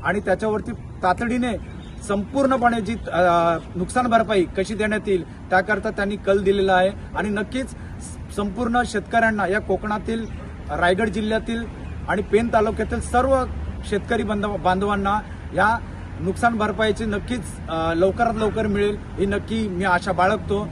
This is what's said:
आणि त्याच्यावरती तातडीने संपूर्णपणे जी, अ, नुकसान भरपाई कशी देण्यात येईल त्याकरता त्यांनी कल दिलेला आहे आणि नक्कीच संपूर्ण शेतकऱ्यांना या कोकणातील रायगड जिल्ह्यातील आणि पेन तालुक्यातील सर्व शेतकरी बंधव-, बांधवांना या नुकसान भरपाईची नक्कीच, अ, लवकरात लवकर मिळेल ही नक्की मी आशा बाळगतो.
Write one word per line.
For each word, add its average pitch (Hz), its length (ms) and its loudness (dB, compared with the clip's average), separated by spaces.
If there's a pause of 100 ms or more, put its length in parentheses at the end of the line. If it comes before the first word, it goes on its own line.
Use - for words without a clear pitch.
आणि 190 160 2
त्याच्यावरती 214 520 0
तातडीने 240 1080 -2 (280)
संपूर्णपणे 240 720 2
जी, 202 120 -4
अ, 170 300 0 (520)
नुकसान 185 320 0
भरपाई 220 380 4
कशी 190 300 -2
देण्यात 208 320 0
येईल 185 440 -2
त्याकरता 196 400 2
त्यांनी 202 260 -2
कल 196 260 2
दिलेला 190 300 4
आहे 185 180 6 (260)
आणि 185 120 -2
नक्कीच 214 380 -4 (680)
संपूर्ण 233 500 0
शेतकऱ्यांना 214 600 2
या 202 140 0
कोकणातील 208 680 -2 (440)
रायगड 180 380 2
जिल्ह्यातील 220 560 -2 (440)
आणि 202 140 0
पेन 220 300 2
तालुक्यातील 220 480 2
सर्व 254 440 2 (440)
शेतकरी 226 340 0
बंधव-, 202 340 -2
बांधवांना 196 640 2 (340)
या 214 240 4 (420)
नुकसान 220 360 0
भरपाईची 214 480 0
नक्कीच, 214 360 -2 (280)
अ, 165 260 0
लवकरात 196 400 2
लवकर 220 320 0
मिळेल 202 300 2 (220)
ही 185 80 2
नक्की 202 420 -2
मी 180 160 -4
आशा 180 280 2
बाळगतो. 196 600 2